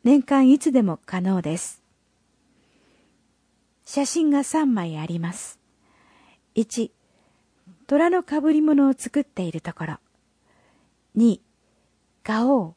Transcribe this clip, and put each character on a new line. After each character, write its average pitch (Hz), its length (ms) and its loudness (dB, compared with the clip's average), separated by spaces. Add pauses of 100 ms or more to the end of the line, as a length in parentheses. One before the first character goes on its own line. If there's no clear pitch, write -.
年 262 180 4
間 269 260 4
い 277 100 6
つ 294 140 -2
で 247 100 4
も 170 220 -2
可 185 160 -8
能 185 220 0
で 156 160 -6
す。 - 240 -14 (2000)
写 277 220 -4
真 320 240 0
が 285 120 2
三 285 320 0
枚 170 220 -4
あ 151 80 -8
り 170 140 -6
ま 170 160 -6
す。 - 260 -18 (960)
一、 226 360 -4 (960)
虎 311 220 2
の 359 140 0
被 302 180 -4 (120)
り 302 100 2
物 285 260 4
を 262 80 2
作 - 240 -4
っ 277 40 -6
て - 180 -10
い 165 100 -6
る 165 80 -8
と - 140 -12
こ 165 100 -10
ろ。 151 140 -10 (1160)
二、 226 280 2 (840)
ガ 220 220 -2
オ 240 240 0
ウ。 - 60 -20